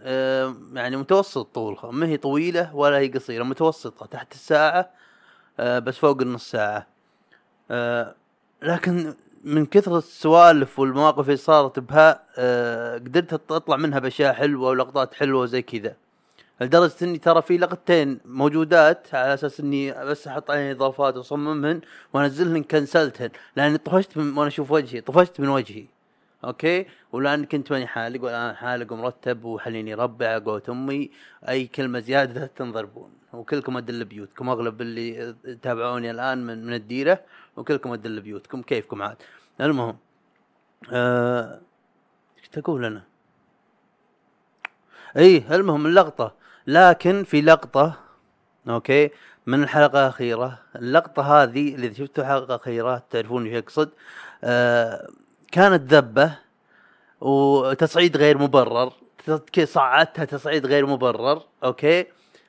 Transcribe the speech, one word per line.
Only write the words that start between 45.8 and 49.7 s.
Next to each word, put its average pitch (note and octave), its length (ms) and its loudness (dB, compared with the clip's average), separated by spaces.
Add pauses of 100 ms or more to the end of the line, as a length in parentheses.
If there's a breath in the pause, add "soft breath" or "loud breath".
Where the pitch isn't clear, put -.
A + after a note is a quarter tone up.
اللقطة. D#3 480 2 (340 soft breath)
لكن F3 560 6
في D3 180 2
لقطة، D#3 580 2 (720 soft breath)
أوكي، C#3 400 2 (360 soft breath)
من C3+ 180 0
الحلقة C#3 400 4